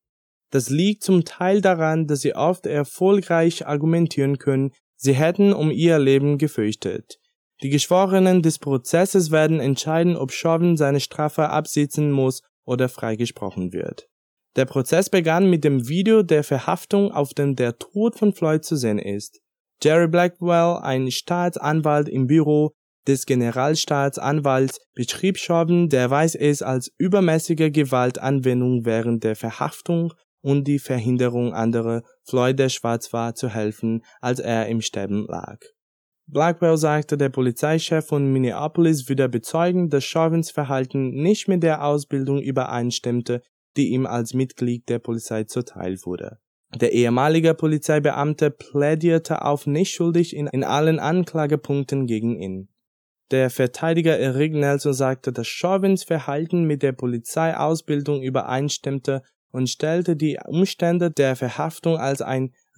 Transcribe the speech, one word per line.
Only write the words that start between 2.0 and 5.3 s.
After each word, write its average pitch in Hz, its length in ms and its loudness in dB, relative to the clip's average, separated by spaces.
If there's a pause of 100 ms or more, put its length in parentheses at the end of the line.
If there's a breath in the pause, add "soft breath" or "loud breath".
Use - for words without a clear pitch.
dass 147 160 -2
sie - 140 -2
oft 180 320 0
erfolgreich 170 960 0
argumentieren 147 720 0
können, 135 340 0 (240 soft breath)
sie 135 180 2
hätten 180 400 4